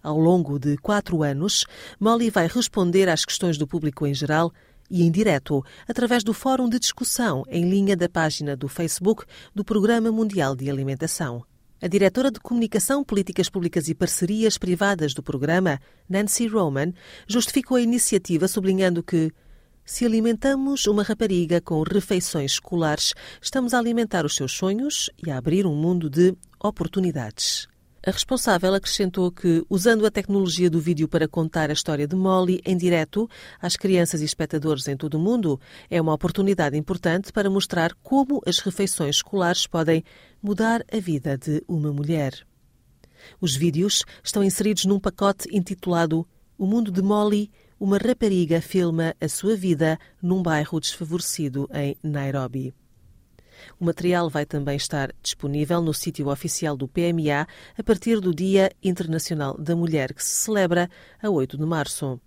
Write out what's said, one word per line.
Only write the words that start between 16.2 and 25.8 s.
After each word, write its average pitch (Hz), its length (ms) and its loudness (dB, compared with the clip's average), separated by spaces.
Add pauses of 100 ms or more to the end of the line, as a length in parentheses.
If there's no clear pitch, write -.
Roman, 170 440 0 (360)
justificou 247 480 0
a 247 40 6
iniciativa 190 680 2
sublinhando 190 520 0
que, 160 300 0 (540)
"se - 200 -4
alimentamos 254 840 2
uma 208 160 2
rapariga 180 560 0
com 160 240 -2
refeições 180 720 0
escolares, 160 600 0 (260)
estamos 247 320 -2
a 254 60 4
alimentar 226 480 0
os - 80 -2
seus 135 160 -2
sonhos 220 580 -2 (160)
e 165 60 -4
a 135 80 -4
abrir 165 280 2
um 151 100 2
mundo 165 340 0